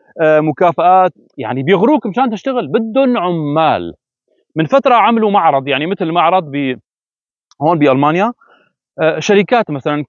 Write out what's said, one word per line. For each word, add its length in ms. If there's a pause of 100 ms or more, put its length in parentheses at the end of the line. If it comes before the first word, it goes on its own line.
(220)
آه، 180
مكافآت. 720 (260)
يعني 260
بيغروك 440
مشان 220
تشتغل، 380
بدهم 500
عمال. 760 (640)
من 100
فترة 300
عملوا 360
معرض، 360
يعني 180
مثل 260
معرض 320
ب-، 360 (840)
هون 180
بألمانيا، 540 (680)
آه، 180
شركات 520
مثلا، 380